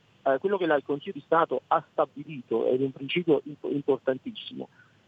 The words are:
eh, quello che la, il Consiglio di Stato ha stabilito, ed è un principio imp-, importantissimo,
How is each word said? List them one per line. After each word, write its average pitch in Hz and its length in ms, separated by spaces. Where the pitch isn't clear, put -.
eh, 135 160
quello 196 180
che 180 80
la, 156 100
il 139 80
Consiglio 147 280
di 143 120
Stato 160 440
ha 160 240
stabilito, 143 720
ed 127 160
è 135 40
un 135 60
principio 139 520
imp-, - 280
importantissimo, - 1000